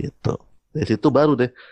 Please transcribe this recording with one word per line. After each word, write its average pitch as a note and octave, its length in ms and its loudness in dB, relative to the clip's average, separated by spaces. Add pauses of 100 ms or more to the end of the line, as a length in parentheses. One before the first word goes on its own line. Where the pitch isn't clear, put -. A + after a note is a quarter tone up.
gitu. - 340 -6 (380)
Dari D3+ 140 -6 (100)
situ C#3 160 0
baru C#3+ 240 2
deh, B2 160 -2 (200)